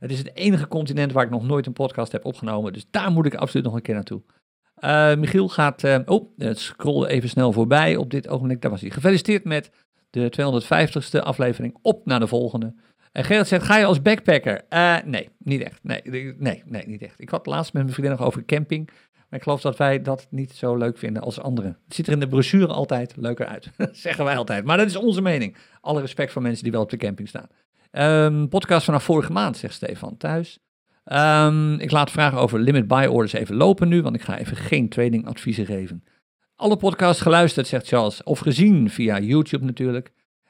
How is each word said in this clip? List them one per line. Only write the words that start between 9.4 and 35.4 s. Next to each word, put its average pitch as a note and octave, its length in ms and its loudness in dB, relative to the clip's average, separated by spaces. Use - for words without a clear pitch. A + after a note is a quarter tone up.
met D3+ 260 -4
de A#2+ 180 -2
tweehonderdvijftigste C#3+ 920 0
aflevering. B2 600 -4
Op - 240 0
naar B2+ 140 2
de A2+ 60 0
volgende." A2+ 480 -2
En C3 120 -4
Gerrit G#3 240 2
zegt, F3+ 160 0
"Ga G#3 140 4
je G#3+ 60 6
als F3+ 180 2
backpacker?" D#3 640 2
Eh, E3+ 360 4
nee, B2+ 240 -6
niet C#3 240 -4
echt. - 200 -14
Nee, - 180 -8
nee, C3 280 -4
nee, G#2+ 200 -12
niet G#2+ 160 -14
echt. - 180 -20
Ik - 80 -20
had - 180 -6
laatst D3+ 260 -6
met C#3+ 100 -2
mijn C3 120 -4
vriendin C#3 220 -2
nog B2 100 -2
over A#2+ 180 -2
camping. D#3 460 -2
Maar C#3 100 -12
ik - 40 -14
geloof C#3+ 180 -2
dat C3+ 160 -4
wij C#3 260 2
dat C3+ 280 -6
niet C3+ 220 -6
zo B2 240 -2
leuk A#2+ 220 -2
vinden A2 240 -6
als A#2+ 180 -8
anderen. A2+ 440 -4
Het - 100 -20
ziet D#3+ 120 -4
er D3 60 0
in D3 80 0
de C3+ 80 -4
brochure C3+ 380 4
altijd C#3 500 -4
leuker A#2 300 -4
uit. - 240 -14
<laughs> - 60 -8
Zeggen D#3 320 -6
wij C#3 120 0
altijd. G#2+ 280 -4
Maar D3+ 120 2
dat G#3 100 4
is F#3 100 -4
onze G3 260 0
mening. C#3+ 340 -2
Alle D3 200 -2
respect C3+ 320 -6
voor C3 100 -4
mensen A#2+ 200 -2
die A#2 100 -4
wel A2+ 100 0
op G#2 80 -4
de B2 60 -8
camping G2+ 320 -6
staan. - 200 -16
Ehm, D3+ 540 4
podcast F3 380 2
vanaf D3 200 2
vorige D#3 280 2
maand, F3 240 -2
zegt - 180 -10
Stefan - 420 -10
thuis. E3 420 -6
Ehm, D3+ 720 4
"Ik - 160 -4
laat D3 200 2
vragen D3 280 2
over A#2 220 2
limit B2+ 260 4
buy C3 200 4
orders A#2+ 260 2
even A2 220 -4
lopen F3 340 4
nu, E3+ 140 4
want B2+ 120 -2
ik A2+ 80 -4
ga - 160 -4
even - 180 -8
geen C3 320 -2
trading A#2 380 0
adviezen A2 400 -4